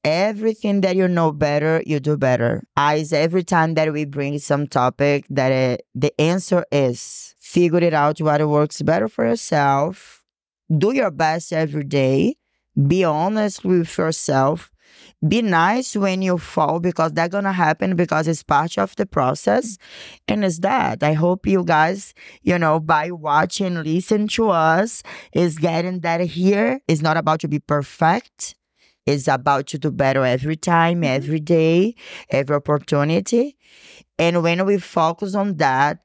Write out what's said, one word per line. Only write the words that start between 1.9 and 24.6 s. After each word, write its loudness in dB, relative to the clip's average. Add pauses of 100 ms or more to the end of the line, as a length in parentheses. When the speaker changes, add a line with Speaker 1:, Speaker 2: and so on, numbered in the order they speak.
Speaker 1:
do -2
better. 0 (120)
Eyes, 0
every 0
time 2
that 0
we -4
bring -6
some 0
topic, 0
that, 0
uh, 0 (180)
the -2
answer 0
is -2
figure 2
it 2
out 2
what 2
works 0
better 0
for -4
yourself. -2 (520)
Do 2
your 0
best -2
every -2
day. 0 (520)
Be 2
honest -2
with 0
yourself. 0 (540)
Be 2
nice 0
when 0
you 0
fall, -2
because -2
that's -2
gonna -2
happen, 0
because 0
it's -2
part 0
of -2
the -2
process. 0 (480)
And -2
it's -2
that. -2
I 2
hope 0
you 2
guys, 0 (300)
you 0
know, 2
by 0
watching, -2
listen 0
to 0
us, 2 (280)